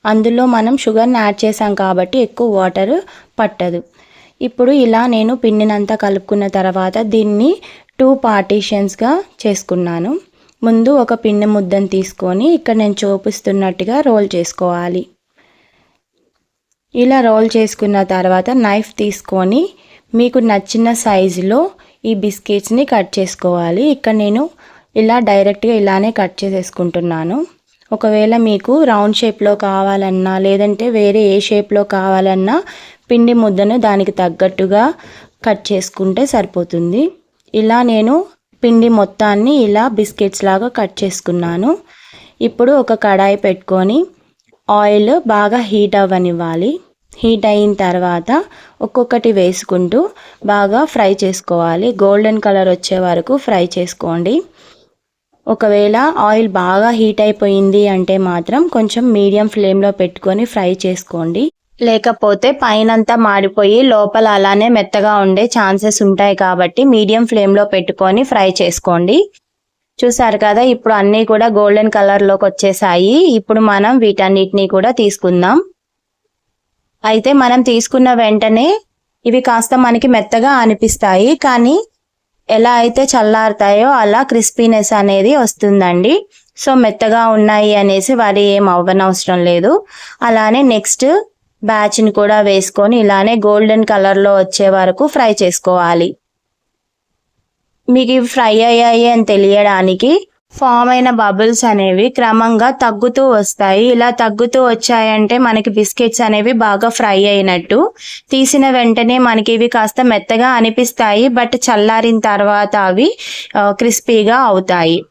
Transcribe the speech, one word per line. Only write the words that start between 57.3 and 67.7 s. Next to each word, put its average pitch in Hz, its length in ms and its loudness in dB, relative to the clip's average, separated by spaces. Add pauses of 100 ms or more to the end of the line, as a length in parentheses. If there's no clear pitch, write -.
అంటే 190 300 -2
మాత్రం 185 500 -2
కొంచెం 233 440 -2
మీడియం 202 360 0
ఫ్లేమ్లో 196 420 0 (100)
పెట్టుకొని 190 440 -2
ఫ్రై 190 260 -4 (160)
చేసుకోండి. 175 580 -6 (440)
లేకపోతే 220 600 0 (160)
పైనంతా 226 520 0
మాడిపోయి 202 600 2 (140)
లోపల 214 360 2
అలానే 202 400 2
మెత్తగా 208 440 0 (140)
ఉండే 190 180 2 (120)
ఛాన్సెస్ 202 460 0
ఉంటాయి 196 320 2 (100)
కాబట్టి 180 400 0
మీడియం 220 420 2
ఫ్లేమ్లో 208 380 2
పెట్టుకొని 190 580 -2 (100)